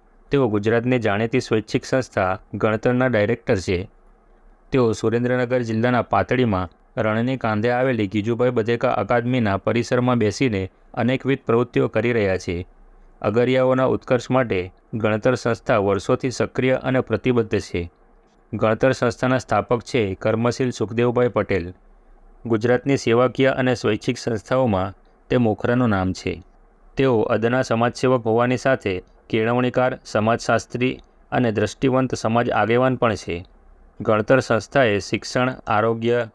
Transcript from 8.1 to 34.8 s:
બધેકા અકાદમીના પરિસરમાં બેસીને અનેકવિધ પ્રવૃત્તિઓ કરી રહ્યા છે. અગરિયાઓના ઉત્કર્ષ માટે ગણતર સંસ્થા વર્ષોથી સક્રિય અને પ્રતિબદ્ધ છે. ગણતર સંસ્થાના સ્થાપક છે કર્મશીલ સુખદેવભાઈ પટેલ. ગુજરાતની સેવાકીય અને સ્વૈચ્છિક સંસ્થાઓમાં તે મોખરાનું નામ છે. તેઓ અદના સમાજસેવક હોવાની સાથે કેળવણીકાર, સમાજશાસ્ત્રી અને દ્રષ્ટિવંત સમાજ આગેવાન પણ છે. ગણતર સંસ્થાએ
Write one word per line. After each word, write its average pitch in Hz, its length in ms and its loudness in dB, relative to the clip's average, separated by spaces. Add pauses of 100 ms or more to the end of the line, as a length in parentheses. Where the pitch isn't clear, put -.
બધેકા 117 400 0
અકાદમીના 117 680 0
પરિસરમાં 120 600 0
બેસીને 107 540 0 (220)
અનેકવિધ 127 520 0
પ્રવૃત્તિઓ 120 420 0
કરી 113 260 0
રહ્યા 98 240 0
છે. 90 300 -6 (540)
અગરિયાઓના 127 640 2
ઉત્કર્ષ 120 460 -2
માટે 107 420 0 (200)
ગણતર 110 420 0
સંસ્થા 117 420 -2
વર્ષોથી 101 540 0
સક્રિય 127 440 -2
અને 131 260 -2
પ્રતિબદ્ધ 113 580 0
છે. 87 320 -8 (640)
ગણતર 110 380 2
સંસ્થાના 127 460 0
સ્થાપક 110 440 -2
છે 104 320 -2
કર્મશીલ 117 580 -2
સુખદેવભાઈ 120 560 0
પટેલ. 95 460 -2 (720)
ગુજરાતની 120 520 2
સેવાકીય 123 520 2
અને 127 260 0
સ્વૈચ્છિક 110 420 -2
સંસ્થાઓમાં 110 760 -2 (340)
તે 127 80 2
મોખરાનું 120 520 0
નામ 92 240 0
છે. 90 300 -8 (540)
તેઓ 131 240 2
અદના 117 400 0
સમાજસેવક 120 640 0
હોવાની 120 320 2
સાથે 127 460 -2 (260)
કેળવણીકાર, 123 760 0
સમાજશાસ્ત્રી 117 920 -2 (320)
અને 123 200 2
દ્રષ્ટિવંત 123 640 0
સમાજ 117 340 0
આગેવાન 120 460 2
પણ 117 200 0
છે. 87 300 -8 (560)
ગણતર 110 380 2
સંસ્થાએ 113 600 0